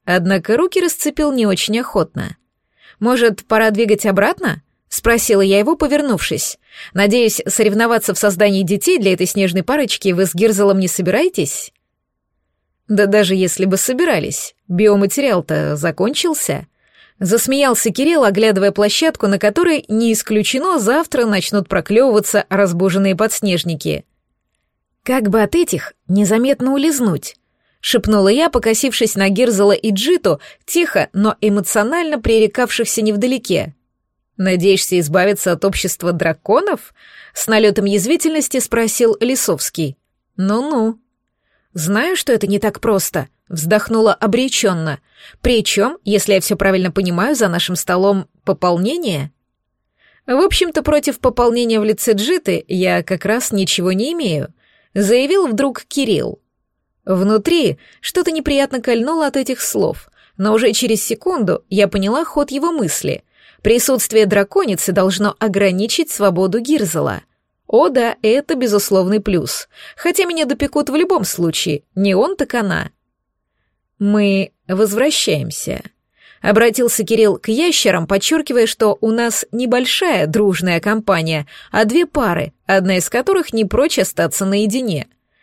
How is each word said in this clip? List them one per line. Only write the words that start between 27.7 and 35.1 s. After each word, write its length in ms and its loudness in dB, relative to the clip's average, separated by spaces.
шепнула 480 2
я, 200 4
покосившись 680 0
на 120 2
Гирзела 440 4
и 180 0
Джиту, 500 0
тихо, 480 0
но 300 0
эмоционально 760 0
пререкавшихся 840 0
невдалеке. 720 -2
«Надеешься 600 2
избавиться 540 0